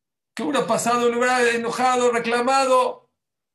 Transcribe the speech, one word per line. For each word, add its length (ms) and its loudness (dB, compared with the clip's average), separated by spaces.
¿qué 80 -8
hubiera 240 -2
pasado? 420 0
¿Le 80 0
hubiera 340 2
enojado, 640 0
reclamado? 1000 0